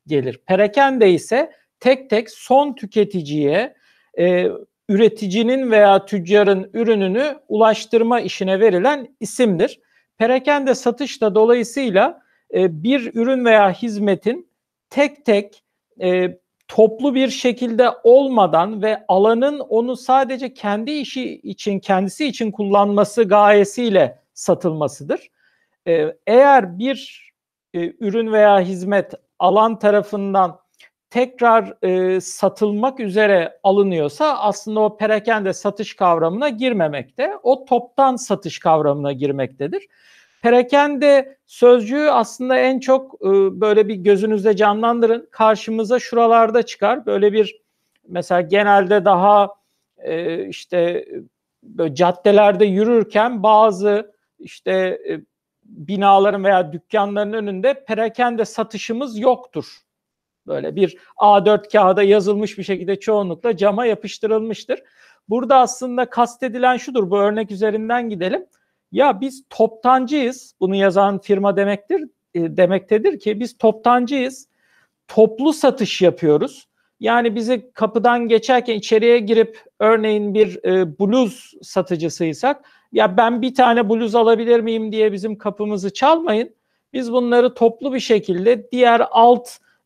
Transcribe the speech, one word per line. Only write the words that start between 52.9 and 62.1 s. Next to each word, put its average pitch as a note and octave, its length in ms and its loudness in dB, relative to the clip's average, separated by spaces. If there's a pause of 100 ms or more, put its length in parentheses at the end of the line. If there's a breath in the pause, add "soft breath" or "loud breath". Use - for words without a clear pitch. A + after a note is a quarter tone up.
bazı G#3 680 2 (260)
işte, - 340 -10 (360)
e, D#3+ 120 -8 (440)
binaların G3 800 0
veya F#3 280 0
dükkanların G3+ 600 -4
önünde G#3+ 520 -4
perakende A3+ 600 -4
satışımız A3 760 -10
yoktur. - 680 -4 (600)
Böyle D3+ 300 -8
bir F3+ 200 -2 (200 soft breath)
A G3+ 300 4
dört G#3 260 0
kağıda F#3+ 300 4
yazılmış G3+ 560 0